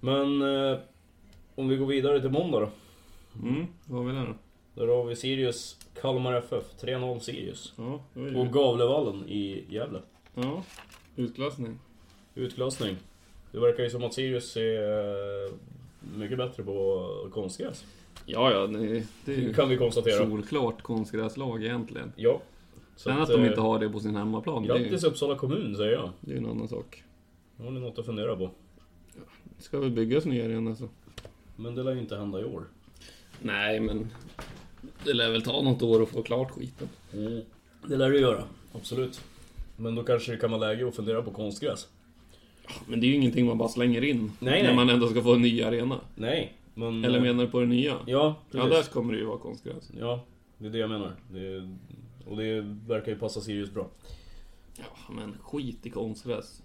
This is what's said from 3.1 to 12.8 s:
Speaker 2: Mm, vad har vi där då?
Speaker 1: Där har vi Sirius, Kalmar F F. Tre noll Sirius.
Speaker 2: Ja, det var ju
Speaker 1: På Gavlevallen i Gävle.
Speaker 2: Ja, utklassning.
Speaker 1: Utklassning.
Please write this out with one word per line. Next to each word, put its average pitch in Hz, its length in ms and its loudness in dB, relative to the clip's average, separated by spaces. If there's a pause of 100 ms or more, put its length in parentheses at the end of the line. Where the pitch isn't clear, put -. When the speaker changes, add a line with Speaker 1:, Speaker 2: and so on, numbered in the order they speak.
Speaker 2:
Mm, 151 180 -2 (200)
vad 131 180 -6
har 127 80 -4
vi 131 60 -4
där 123 80 -4
då? 110 80 -8 (520)
Speaker 1:
Där 120 100 6
har 123 80 2
vi 120 120 -4
Sirius, 131 640 -2 (220)
Kalmar 127 340 0
F 120 160 2
F. - 140 -2 (160)
Tre 127 180 -2
noll 123 220 -4
Sirius. - 560 -10
Speaker 2:
Ja, 127 240 -8 (140)
det 127 60 -12
var 131 80 -6
ju 135 60 -6
Speaker 1:
På 127 100 4
Gavlevallen 120 840 4
i 98 400 -4
Gävle. - 320 -6 (340)
Speaker 2:
Ja, 139 280 -4 (540)
utklassning. 127 640 -6 (560)
Speaker 1:
Utklassning. 123 600 -4 (560)